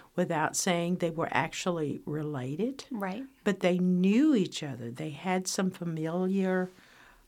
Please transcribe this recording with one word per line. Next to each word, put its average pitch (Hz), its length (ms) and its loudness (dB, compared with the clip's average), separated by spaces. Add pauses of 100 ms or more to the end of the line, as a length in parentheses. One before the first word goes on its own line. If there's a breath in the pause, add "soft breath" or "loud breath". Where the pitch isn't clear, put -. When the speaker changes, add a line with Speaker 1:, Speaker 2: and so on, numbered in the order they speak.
(160 loud breath)
Speaker 1:
without 160 400 0
saying 175 400 0
they 170 140 0
were 165 220 -2
actually 160 720 -2
related. 151 840 -4
Speaker 2:
Right. 202 340 -6 (200)
Speaker 1:
But 196 160 0
they 180 180 4
knew 190 560 6
each 190 280 0
other. 120 280 -8
They 151 200 -8
had 185 380 -2
some 190 220 0
familiar, 185 1000 0 (580 loud breath)